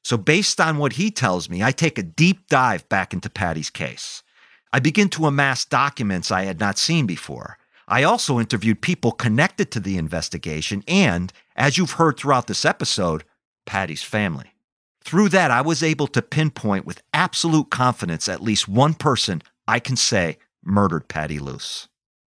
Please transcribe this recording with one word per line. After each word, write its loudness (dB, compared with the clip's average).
So -2
based 2
on 2
what 0
he 0
tells -2
me, -2
I 2
take -2
a -4
deep 2
dive 2
back 0
into -6
Patty's -4
case. -10
I 2
begin 2
to -2
amass 0
documents -2
I 0
had -6
not 0
seen 0
before. -8
I 2
also 2
interviewed 0
people 0
connected 0
to -6
the -4
investigation -6
and, 0
as 0
you've -2
heard 2
throughout 0
this -4
episode, -2
Patty's -6
family. -4
Through 2
that, 4
I 4
was 0
able 0
to 0
pinpoint -2
with -12
absolute 2
confidence -2
at -6
least 0
one 4
person 0
I 2
can -4
say 2
murdered 2
Patty -4
Luce. -10